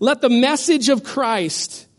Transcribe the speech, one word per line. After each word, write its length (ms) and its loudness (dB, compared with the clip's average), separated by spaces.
"Let 220 2
the 80 4
message 580 2
of 160 2
Christ 840 -4